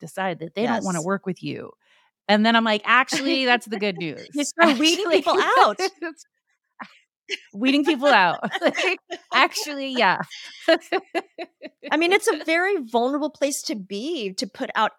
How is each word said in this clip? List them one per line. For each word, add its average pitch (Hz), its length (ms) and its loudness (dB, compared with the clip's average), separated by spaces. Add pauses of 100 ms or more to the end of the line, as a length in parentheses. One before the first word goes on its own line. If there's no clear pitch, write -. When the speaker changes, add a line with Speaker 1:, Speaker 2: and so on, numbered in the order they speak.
Speaker 1:
decide 180 400 -8
that 165 140 -12
they 214 120 -2
don't 226 180 -2
wanna 180 140 -4
Speaker 2:
Yes. 160 80 -6
Speaker 1:
work 190 180 -4
with 185 180 -8
you. 147 280 -10 (580)
And 208 160 4
then 233 120 4
I'm 226 80 4
like, 214 200 0
"Actually, 262 600 2
that's 247 200 2
the 220 120 -8
good 196 180 -2
Speaker 2:
<laughs> - 20 -12
Speaker 1:
news." 165 360 -8
Speaker 2:
You 294 100 -2
start 311 340 4
weeding 339 280 2
Speaker 1:
Actually, 330 160 4
Speaker 2:
people 339 160 2 (200)
out. 214 200 4
Speaker 1:
<laughs> 370 220 -4
that's 330 240 -12 (1300)
weeding 269 300 2
people 285 240 2
out. 190 320 4 (160)
<laughs> 381 40 -6
Like, 359 380 0 (340)
actually, 277 600 -2
yeah. 202 260 2 (260)
<laughs> - 240 -6 (1200)
Speaker 2:
I 285 60 2
mean, 339 160 2
it's 415 160 2
a 302 160 -2
very 359 380 0
vulnerable 262 480 -2
place 277 320 -4
to 311 120 -6
be, 208 600 -8
to 233 120 -6
put 214 280 -12
out 214 240 0